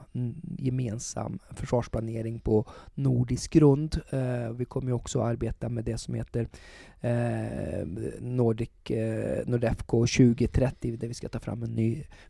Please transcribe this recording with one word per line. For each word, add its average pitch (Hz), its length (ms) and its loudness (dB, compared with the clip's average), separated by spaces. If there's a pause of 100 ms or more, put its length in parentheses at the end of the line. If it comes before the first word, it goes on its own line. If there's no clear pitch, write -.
(120)
en 123 220 -4 (240)
gemensam 127 800 -4 (120)
försvarsplanering 113 880 -4
på 110 240 4 (300)
nordisk 127 580 0
grund. 151 480 6 (100)
Eh, 123 420 -2
vi 123 120 -4
kommer 127 220 -4
ju 127 60 0
också 120 300 0
arbeta 117 460 -2
med 117 160 -4
det 117 140 -4
som - 160 -6
heter, 117 340 -4 (520)
eh, 113 840 -2 (340)
Nordic, 117 680 0
eh, 110 560 -2
Nordefco 117 600 2
tjugotrettio, 123 880 4
där 117 120 -6
vi 120 60 -8
ska - 140 -10
ta 113 100 -6
fram 120 240 -6
en 113 120 -6
ny 113 300 0 (260)